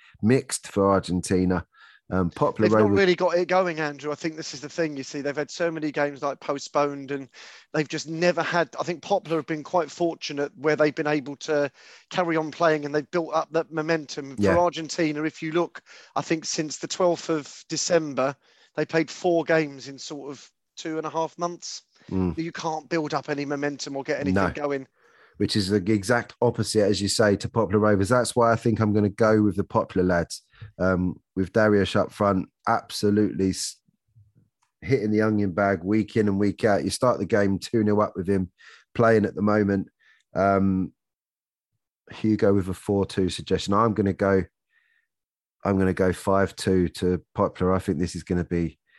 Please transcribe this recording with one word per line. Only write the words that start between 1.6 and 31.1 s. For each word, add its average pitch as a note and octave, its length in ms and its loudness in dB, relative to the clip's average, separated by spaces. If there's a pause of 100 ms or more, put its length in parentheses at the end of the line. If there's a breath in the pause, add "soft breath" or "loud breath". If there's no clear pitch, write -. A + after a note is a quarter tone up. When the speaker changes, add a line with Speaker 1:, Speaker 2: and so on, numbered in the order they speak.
Speaker 1:
Um, F#2 180 0
Popular - 380 0
Speaker 2:
They've - 100 4
not G#3+ 60 6
Speaker 1:
Rovers G3+ 140 4
Speaker 2:
really F3+ 160 4
got F3 220 0
it F3 100 0
going, F3+ 320 0
Andrew. D3 320 -6
I C#3+ 60 -4
think D#3+ 200 -8
this D#3+ 160 -12
is C3+ 80 -14
the C#3+ 80 -12
thing, D3+ 280 -4
you C3+ 80 -8
see. C#3+ 160 -10
They've C#3 160 -6
had D3 140 -6
so E3+ 200 -4
many D#3 220 -6
games, C#3+ 300 -4
like, C#3+ 180 -6
postponed, C#3+ 720 -4
and C3+ 160 -8 (440 loud breath)
they've D3+ 140 0
just D3+ 220 -8
never E3 340 0
had, E3 280 0 (100)
I - 20 -2
think D#3 200 -8
Popular E3 340 -2
have D3+ 100 -4
been D3+ 160 -6
quite E3 300 -2
fortunate D#3 640 -4
where D3+ 180 0
they've D3+ 200 2
been D3+ 120 -4
able C#3+ 300 -2
to C#3+ 340 -2 (380 loud breath)
carry E3+ 280 0
on D#3 140 -2
playing D#3 340 2
and C#3+ 80 -6
they've D3+ 200 -2
built D#3+ 200 -2
up D#3 200 -2
that D#3 180 -2
momentum. D#3 680 -4
Speaker 1:
Yeah. G#2 160 4
Speaker 2:
For F3 60 4
Argentina, D#3 640 -2
if D#3 180 -6
you D#3 120 -8
look, E3+ 300 -2 (340 loud breath)
I D3+ 60 -2
think D#3+ 240 -4
since D#3 320 -6
the D#3 100 -10
twelfth F3 400 0
of D#3 400 -6
December, C#3+ 680 0 (400 soft breath)
they D#3 100 -2
played D#3+ 240 0
four E3+ 360 0
games C#3+ 420 0
in C#3 100 -14
sort C#3+ 360 -12
of - 180 -20 (260)
two D#3+ 200 -8
and D#3 100 -4
a D3 40 -8
half D#3+ 280 -4
months. F3 440 -8 (280 soft breath)
Speaker 1:
Mm. F#2 260 0
Speaker 2:
You E3 140 -6
can't D#3+ 380 -6
build D#3 260 -2
up C#3 140 -4
any C#3+ 160 -4
momentum C#3+ 520 -6
or C3+ 60 -6
get D3 140 -4
anything F#2+ 180 -2
Speaker 1:
No. F#2 160 2
Speaker 2:
going. C#3+ 380 -6 (480 soft breath)
Speaker 1:
Which G2+ 200 -2
is F#2+ 140 0
the G#2+ 60 4
exact G#2 640 0
opposite, A2 420 2
as G2 160 2
you G2+ 80 0
say, G#2 280 4
to F#2+ 120 -4
Popular G#2 300 0
Rovers. G#2 320 2
That's B2 260 2
why A#2 160 4
I A2+ 40 2
think A2+ 220 0
I'm G#2+ 140 2
gonna G#2 160 4
go A2 340 4
with G2 140 2
the G2 80 0
Popular F2+ 420 0
lads. E2+ 360 0 (360 loud breath)
Um, F2+ 400 0 (160)